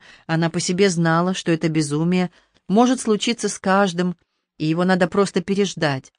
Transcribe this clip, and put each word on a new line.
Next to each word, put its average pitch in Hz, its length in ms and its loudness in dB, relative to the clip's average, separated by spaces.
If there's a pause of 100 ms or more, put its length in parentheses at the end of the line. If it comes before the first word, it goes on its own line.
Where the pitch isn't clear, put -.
(260)
она 165 240 0
по 175 100 -4
себе 190 300 2
знала, 170 440 0
что - 180 -2
это 165 160 0
безумие 160 640 0 (380)
может 247 320 2
случиться 220 480 -2
с - 100 -8
каждым, 180 580 0 (420)
и 151 80 -4
его 165 180 0
надо 185 220 2
просто 190 360 0
переждать. 170 760 -2